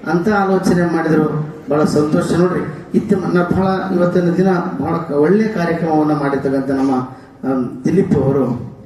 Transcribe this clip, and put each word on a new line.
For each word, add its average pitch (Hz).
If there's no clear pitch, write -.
ಅಂತ 175
ಆಲೋಚನೆ 185
ಮಾಡಿದ್ರು, 156
ಬಹಳ 151
ಸಂತೋಷ. 151
ನೋಡ್ರಿ, 175
ಇತ್ತ 185
ನ-, 175
ಬಹಳ 190
ಇವತ್ತಿನ 175
ದಿನ 185
ಬಹಳ 160
ಕ-, 156
ಒಳ್ಳೆ 180
ಕಾರ್ಯಕ್ರಮವನ್ನ 165
ಮಾಡಿರ್ತಕ್ಕಂಥ 135
ನಮ್ಮ, 135
ಆಮ್, 127
ದಿಲೀಪ್ 175
ಅವರು 135